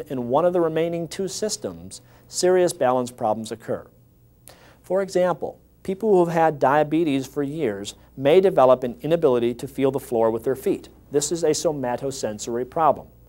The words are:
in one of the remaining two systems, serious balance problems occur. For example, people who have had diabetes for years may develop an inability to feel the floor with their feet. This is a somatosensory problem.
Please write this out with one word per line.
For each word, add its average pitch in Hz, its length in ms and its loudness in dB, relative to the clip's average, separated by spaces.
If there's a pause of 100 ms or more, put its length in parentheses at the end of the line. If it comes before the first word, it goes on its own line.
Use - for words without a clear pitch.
in 123 200 -6
one 147 160 2
of 180 80 2
the 180 80 2
remaining 165 460 -2
two 190 200 -6
systems, 98 720 -10 (260)
serious 180 440 2
balance 127 380 0
problems 110 420 -4
occur. 110 360 -10 (920)
For 185 200 -2
example, 180 580 -2 (220)
people 196 300 -2
who 180 140 6
have 170 80 -2
had 160 260 2
diabetes 147 680 2
for 147 160 -6
years 135 540 -4 (200)
may 139 240 4
develop 165 440 6
an 120 180 -6
inability 131 540 2
to 131 120 -10
feel 135 220 0
the 131 100 -2
floor 113 300 0
with 113 140 -4
their 131 120 -2
feet. - 340 -4 (220)
This 143 200 -2
is 170 120 -4
a 156 60 2
somatosensory 123 1200 -4
problem. 156 380 0 (220)